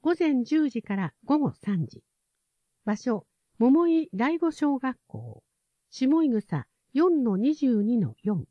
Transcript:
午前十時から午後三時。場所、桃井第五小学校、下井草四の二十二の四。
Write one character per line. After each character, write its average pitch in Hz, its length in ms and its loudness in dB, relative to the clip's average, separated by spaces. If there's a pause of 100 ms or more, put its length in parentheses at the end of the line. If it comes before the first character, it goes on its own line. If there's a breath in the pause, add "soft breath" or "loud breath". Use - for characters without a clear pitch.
午 330 140 2
前 285 260 2
十 302 240 0
時 233 140 -4
か 196 140 -6
ら 185 180 -4 (120)
午 294 120 0
後 165 160 -2
三 180 320 -4
時。 - 180 -18 (800)
場 214 100 -2
所、 220 320 -6 (320)
桃 285 280 4
井 330 280 0
第 294 240 0
五 330 100 0
小 285 300 -2
学 262 260 -6
校、 113 380 -16 (480)
下 302 320 2
井 285 80 2
草 180 340 -4 (260)
四 311 320 2
の 202 140 0
二 269 160 0
十 240 300 0
二 233 160 0
の 123 240 -2
四。 196 280 -4